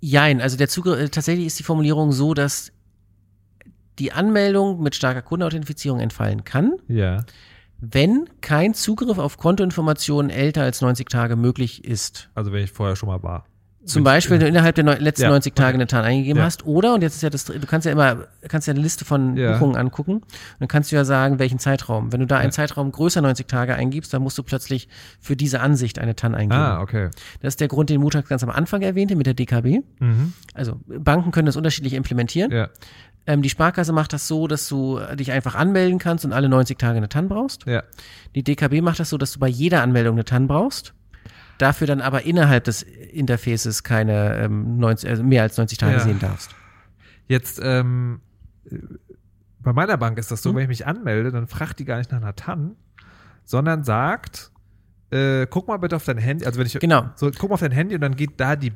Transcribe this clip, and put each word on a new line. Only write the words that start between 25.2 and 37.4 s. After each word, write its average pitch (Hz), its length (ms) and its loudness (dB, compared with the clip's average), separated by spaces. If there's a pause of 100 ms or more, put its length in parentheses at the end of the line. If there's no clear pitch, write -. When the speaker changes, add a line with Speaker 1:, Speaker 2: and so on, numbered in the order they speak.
Speaker 1:
diese 131 260 -2
Ansicht 123 380 0
eine 113 160 -2
tan 113 200 -2
eingeben. 107 260 2
Speaker 2:
Ah, 107 220 0
okay. 98 260 -2 (320)
Speaker 1:
Das 135 140 -4
ist - 60 -6
der 147 80 0
Grund, 147 200 2
den 143 140 2
Mutak 147 260 0
ganz 127 140 -2
am 123 80 -4
Anfang 170 320 -2
erwähnte 196 340 0
mit 139 100 2
der 131 80 2
D 127 120 -2
K 117 160 0
B. 139 180 2 (180)
Speaker 2:
Mhm. 127 360 2 (180)
Speaker 1:
Also 117 340 -6
Banken 160 440 0
können 156 160 2
das 143 100 2
unterschiedlich 147 380 -2
implementieren. 131 560 -2
Speaker 2:
Ja. 113 180 -2 (580)
Speaker 1:
Ähm, 147 140 2
die 139 100 2
Sparkasse 165 440 0
macht 156 180 0
das - 160 -6
so, 160 180 -2
dass 147 220 -4
du 131 320 -2 (140)
dich 135 180 -6
einfach 131 220 -2
anmelden 185 440 2
kannst 165 280 -2
und 123 80 -2
alle 135 160 2
neunzig 131 280 2
Tage 117 200 0
eine 107 100 -2
tan 170 200 -2
brauchst. 220 360 -4